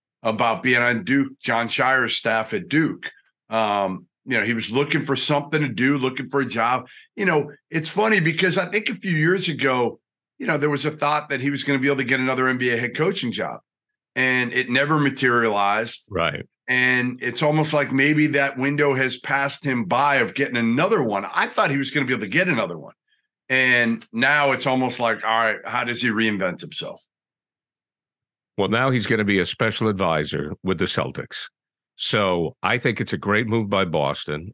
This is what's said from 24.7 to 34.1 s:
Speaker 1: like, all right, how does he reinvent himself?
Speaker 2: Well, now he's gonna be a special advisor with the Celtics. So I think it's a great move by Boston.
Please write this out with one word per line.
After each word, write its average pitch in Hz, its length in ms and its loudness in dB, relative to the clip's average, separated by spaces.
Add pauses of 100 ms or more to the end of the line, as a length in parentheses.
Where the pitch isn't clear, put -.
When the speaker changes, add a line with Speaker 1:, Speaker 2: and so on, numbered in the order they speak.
Speaker 1:
like, 113 240 0
all 113 160 2
right, 110 240 2
how 120 200 -4
does 117 180 -6
he 123 80 2
reinvent 104 500 0
himself? - 440 -12 (1500)
Speaker 2:
Well, 196 120 2
now 123 200 2
he's 120 160 0
gonna 110 180 2
be 101 160 4
a 85 60 2
special 110 420 -2
advisor 78 760 0
with 92 160 0
the 92 60 0
Celtics. - 600 -6 (500)
So 90 680 0
I 110 140 4
think 123 220 -2
it's 98 140 -6
a 95 40 -2
great 107 300 0
move 107 220 -2
by 98 160 0
Boston. 76 680 -4